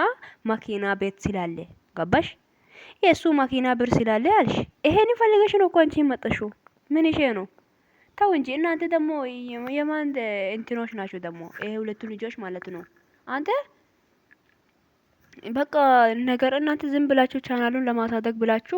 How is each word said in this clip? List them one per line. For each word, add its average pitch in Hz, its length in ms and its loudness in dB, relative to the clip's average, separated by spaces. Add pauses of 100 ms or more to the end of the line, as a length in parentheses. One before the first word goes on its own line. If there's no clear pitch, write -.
(460)
መኪና 220 400 -4 (100)
ቤት 196 240 -4
ስላለ፣ 175 380 -4 (380)
ገባሽ? 190 320 0 (720)
የእሱ 349 240 4 (100)
መኪና 262 400 2
ብር 240 180 0
ስላለ 226 420 2
አልሽ። 320 220 2 (280)
ይሄን 403 300 4
ፈልገሽ 427 400 4
ነው 392 140 4
እኮ 349 120 0
አንቺ 320 180 2
የመጣሽው። 240 520 -2 (420)
ምን 320 140 4
ይሄ 311 140 0 (120)
ነው? 196 140 -4 (720)
ተው 403 140 4
እንጂ 277 200 0
እናንተ 320 360 -2
ደግሞ 320 240 0 (320)
የ-፣ 247 280 -10
የማን 294 380 -2
ደ-፣ 269 140 -4 (280)
እንትኖች 226 420 -6
ናቸው 196 260 -10
ደግሞ 170 220 -10 (140)
ይሄ 208 180 -8
ሁለቱ 214 340 -6
ልጆች 214 300 -10
ማለት 185 300 -10
ነው። 180 160 -14 (440)
አንተ 285 220 -4 (2000)
በቃ 269 260 -4 (480)
ነገር 254 300 2
እናንተ 302 340 -2
ዝም 285 180 2
ብላችሁ 269 360 2
ቻናሉን 247 440 -2
ለማሳደግ 226 500 -2
ብላችሁ 226 420 0